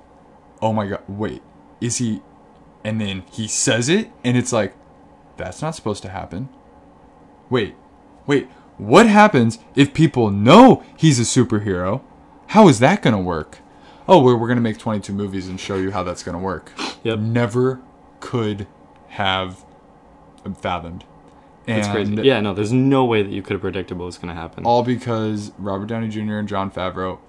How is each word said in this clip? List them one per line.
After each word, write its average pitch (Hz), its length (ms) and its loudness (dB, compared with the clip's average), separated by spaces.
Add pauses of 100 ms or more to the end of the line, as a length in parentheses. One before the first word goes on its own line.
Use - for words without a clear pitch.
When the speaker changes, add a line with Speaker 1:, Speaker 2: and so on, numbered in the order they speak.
(600)
Speaker 1:
Oh 110 120 0
my 107 160 -2
God, - 200 -6
wait, 101 340 -8 (380)
is 117 180 -4
he?" 113 220 -4 (640)
And 110 160 -6
then 98 300 -8
he 110 160 -8
says 120 420 -2
it, 202 220 0 (140)
and 123 120 0
it's 123 160 -2
like, 107 220 -2 (640)
"That's - 260 -12
not 160 140 -8
supposed 107 260 -8
to 98 60 -14
happen. 95 400 -12 (1000)
Wait, 107 280 -2 (500)
wait, 139 220 0 (280)
what 135 300 6
happens 202 540 4 (160)
if 143 180 4
people 127 360 2
know 139 520 8 (140)
he's 143 240 4
a - 20 2
superhero? 104 800 0 (480)
How 214 180 8
is 117 140 6
that 156 220 4
gonna 110 180 2
work? 87 380 -6 (500)
Oh, 175 120 8
we're, 123 160 6
we're 113 120 -2
gonna 123 120 0
make 110 180 -2
twenty-two 104 340 -6
movies 98 340 -6
and 92 140 -10
show 101 160 -6
you 95 160 -2
how 95 100 -4
that's 87 220 -8
gonna 87 160 -8
work." 92 320 -8 (320)
Speaker 2:
Yep. 110 160 -4
Speaker 1:
Never 120 600 0 (380)
could 107 480 -6 (440)
have 95 540 -4 (920)
fathomed. 90 460 -8 (600)
Speaker 2:
It's 107 220 -4
crazy. 104 300 -2
Speaker 1:
And 110 80 -4
Speaker 2:
Yeah, 131 160 2
no, 101 140 -2
there's 107 180 -4
no 131 320 2
way 113 180 0
that 98 80 -4
you 101 100 -8
could 98 120 -8
have 95 80 -6
predicted 92 360 -8
what 87 100 -10
was 87 120 -14
gonna 87 160 -10
happen. 82 320 -14
Speaker 1:
all 120 160 0
because 110 760 -6
Robert 98 280 -8
Downey 113 220 -8
Junior 107 320 -6
and 104 80 -8
Jon 98 240 -6
Favreau 92 460 -8 (100)